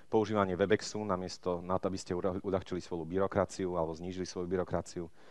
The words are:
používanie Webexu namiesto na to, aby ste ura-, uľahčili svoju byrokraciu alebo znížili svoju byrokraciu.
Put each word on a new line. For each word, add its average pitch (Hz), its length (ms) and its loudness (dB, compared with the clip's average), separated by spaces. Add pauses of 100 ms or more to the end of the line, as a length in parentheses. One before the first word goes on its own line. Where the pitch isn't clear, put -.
používanie 101 480 4
Webexu 104 460 4
namiesto 90 580 0
na 92 160 0
to, 92 140 0
aby 92 80 -4
ste - 160 -2
ura-, 90 260 0
uľahčili 92 400 -2
svoju 82 240 -4
byrokraciu 92 720 0
alebo 82 180 0
znížili 90 320 -6
svoju 90 220 -4
byrokraciu. 87 640 -2 (200)